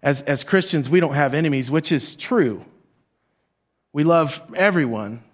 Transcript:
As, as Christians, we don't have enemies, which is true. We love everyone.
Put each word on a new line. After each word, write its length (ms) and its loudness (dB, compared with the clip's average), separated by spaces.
As, 200 0
as 220 -4
Christians, 440 0
we 120 4
don't 140 0
have 200 0
enemies, 360 0
which 220 0
is 220 -4
true. 500 0
We 120 0
love 360 2
everyone. 680 0